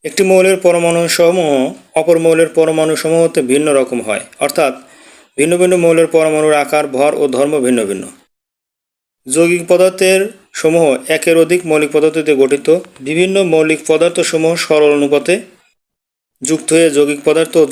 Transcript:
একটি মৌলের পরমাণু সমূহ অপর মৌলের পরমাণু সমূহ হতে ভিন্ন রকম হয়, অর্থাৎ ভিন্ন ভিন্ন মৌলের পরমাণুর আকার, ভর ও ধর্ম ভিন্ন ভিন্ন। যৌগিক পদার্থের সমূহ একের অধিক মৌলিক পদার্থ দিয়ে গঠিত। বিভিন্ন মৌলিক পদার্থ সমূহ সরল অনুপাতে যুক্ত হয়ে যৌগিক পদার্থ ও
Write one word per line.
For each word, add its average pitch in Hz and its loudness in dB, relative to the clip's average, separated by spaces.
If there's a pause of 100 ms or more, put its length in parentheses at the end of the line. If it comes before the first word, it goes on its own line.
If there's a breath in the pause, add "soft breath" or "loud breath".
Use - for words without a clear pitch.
একটি 156 -2
মৌলের 185 2
পরমাণু 170 2 (160)
সমূহ 175 2 (500)
অপর 165 2
মৌলের 165 2
পরমাণু 160 0
সমূহ 160 -2
হতে 165 -2 (120)
ভিন্ন 147 0 (120)
রকম 123 -4
হয়, 107 -6 (220)
অর্থাৎ 143 -2 (640 loud breath)
ভিন্ন 156 0
ভিন্ন 180 2
মৌলের 165 4
পরমাণুর 156 2
আকার, 147 -2
ভর 139 0 (100)
ও - 0
ধর্ম 135 -2 (120)
ভিন্ন 123 0 (100)
ভিন্ন। 98 -8 (1200)
যৌগিক 170 0
পদার্থের 185 2 (380)
সমূহ 160 2 (300)
একের 165 0
অধিক 170 2
মৌলিক 151 0
পদার্থ 156 0
দিয়ে 143 0
গঠিত। 135 0 (400)
বিভিন্ন 180 -2 (180)
মৌলিক 156 0
পদার্থ 170 0 (140)
সমূহ 160 0 (120)
সরল 151 2
অনুপাতে 143 0 (1080)
যুক্ত 156 -4
হয়ে 165 2
যৌগিক 143 0
পদার্থ 160 -2 (100)
ও - 4